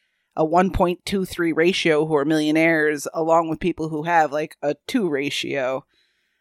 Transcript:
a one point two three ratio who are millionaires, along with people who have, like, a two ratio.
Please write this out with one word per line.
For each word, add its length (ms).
a 80
one 280
point 340
two 200
three 280
ratio 520
who 120
are 80
millionaires, 880
along 360
with 120
people 260
who 160
have, 300
like, 280
a 140
two 220
ratio. 800